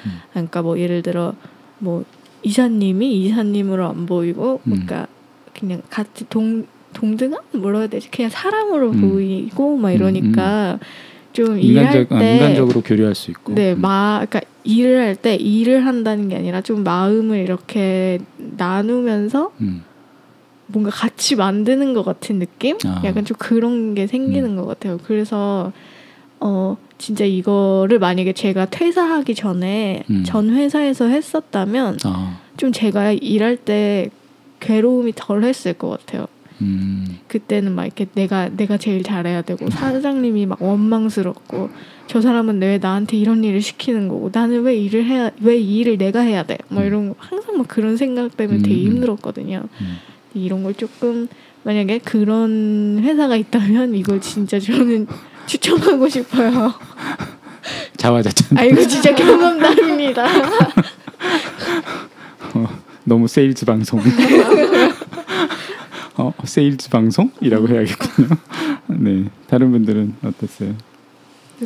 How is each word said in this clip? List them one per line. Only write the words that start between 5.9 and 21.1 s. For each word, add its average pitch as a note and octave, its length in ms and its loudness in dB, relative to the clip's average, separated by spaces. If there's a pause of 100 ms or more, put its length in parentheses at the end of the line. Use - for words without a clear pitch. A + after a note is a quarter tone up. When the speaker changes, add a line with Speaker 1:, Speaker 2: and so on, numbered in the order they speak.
Speaker 2:
동-, A3 360 -2 (280)
동등한? A#3 460 -4 (140)
뭐라고 G3+ 280 -2
해야 A3 60 -4
되지? G#3+ 240 -10
그냥 A#3 200 -4
사람으로 F#4+ 600 -2
Speaker 1:
음. A3 100 2
Speaker 2:
보이고 G3 760 0
막 G#3+ 120 0
Speaker 1:
음, F#3 60 2
Speaker 2:
이러니까 G3 840 2
Speaker 1:
음. - 40 -20 (480)
Speaker 2:
좀 A3+ 260 0
Speaker 1:
인간적-, - 40 0
Speaker 2:
일할 - 460 6
Speaker 1:
아, - 100 2
Speaker 2:
때 A3 160 4
Speaker 1:
인간적으로 B2+ 460 4
교류할 G#2+ 340 2
수 - 160 -12
있고. G#3 220 -10
Speaker 2:
네, G3 200 2
Speaker 1:
음. F3+ 80 -2
Speaker 2:
마-, G3+ 480 2
그러니까 G#3 120 -2 (220)
일을 B3 380 4
할 G#3 140 0
때 A3+ 200 0
일을 A#3 500 2
한다는 A3 440 -2
게 F#3 60 -4
아니라 F3+ 260 -4
좀 G#3 220 -2
마음을 G3+ 560 2
이렇게 F#3 800 -2 (180)
나누면서 A3 1120 -2 (100)
Speaker 1:
음. F#2 220 -4 (840)
Speaker 2:
뭔가 G#3 220 -2
같이 - 460 -2